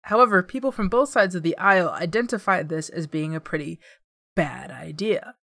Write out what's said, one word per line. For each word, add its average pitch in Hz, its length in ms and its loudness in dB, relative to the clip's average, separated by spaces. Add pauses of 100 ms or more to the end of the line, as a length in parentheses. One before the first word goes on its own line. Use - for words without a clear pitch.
However, 208 400 4
people 254 280 -4
from 202 180 -2
both 262 200 2
sides 196 240 2
of 175 80 -2
the 165 160 0
aisle 190 320 4
identified 185 800 -2
this 156 200 -4
as 160 180 -8
being 156 260 -4
a 160 60 -6
pretty 156 400 -8 (560)
bad - 340 -4
idea. 160 720 -4